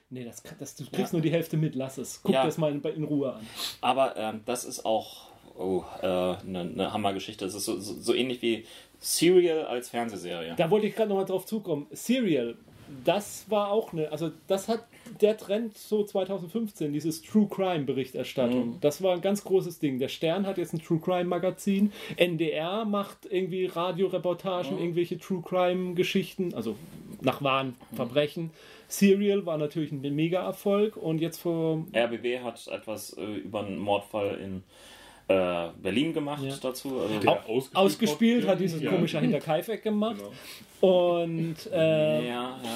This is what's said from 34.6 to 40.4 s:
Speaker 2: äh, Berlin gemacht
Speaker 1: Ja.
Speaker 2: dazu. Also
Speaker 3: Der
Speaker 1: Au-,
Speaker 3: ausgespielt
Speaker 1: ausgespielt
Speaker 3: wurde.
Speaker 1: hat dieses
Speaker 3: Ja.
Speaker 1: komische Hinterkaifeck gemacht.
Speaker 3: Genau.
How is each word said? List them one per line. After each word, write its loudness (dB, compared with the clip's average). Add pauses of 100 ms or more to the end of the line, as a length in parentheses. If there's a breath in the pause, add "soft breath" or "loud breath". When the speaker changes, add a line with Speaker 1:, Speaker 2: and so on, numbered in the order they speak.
Speaker 2:
äh, 2 (140)
Berlin 2
gemacht -4
Speaker 1:
Ja. -4
Speaker 2:
dazu. -6
Also 0
Speaker 3:
Der 6
Speaker 1:
Au-, 6 (120)
Speaker 3:
ausgespielt -2
Speaker 1:
ausgespielt 4
Speaker 3:
wurde. 2
Speaker 1:
hat 2
dieses -2
Speaker 3:
Ja. -2
Speaker 1:
komische 2
Hinterkaifeck 0
gemacht. 0
Speaker 3:
Genau. -10 (800 loud breath)